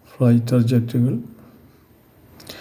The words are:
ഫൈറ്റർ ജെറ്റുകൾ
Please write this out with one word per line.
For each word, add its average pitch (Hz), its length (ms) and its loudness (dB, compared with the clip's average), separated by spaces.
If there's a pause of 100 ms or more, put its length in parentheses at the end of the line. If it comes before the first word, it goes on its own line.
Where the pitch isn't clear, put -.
(180)
ഫൈറ്റർ 120 440 2
ജെറ്റുകൾ 123 560 0 (1400)